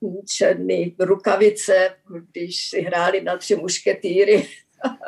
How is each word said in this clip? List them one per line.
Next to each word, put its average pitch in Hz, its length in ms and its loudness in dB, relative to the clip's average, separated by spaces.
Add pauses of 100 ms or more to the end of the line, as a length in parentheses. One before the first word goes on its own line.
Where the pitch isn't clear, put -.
(380)
černé 185 480 0 (140)
rukavice, 196 960 2 (360)
když 175 380 -8
si - 120 -4
hráli 180 400 0
na 175 160 -4
Tři 196 180 0
mušketýry. 190 920 0 (600)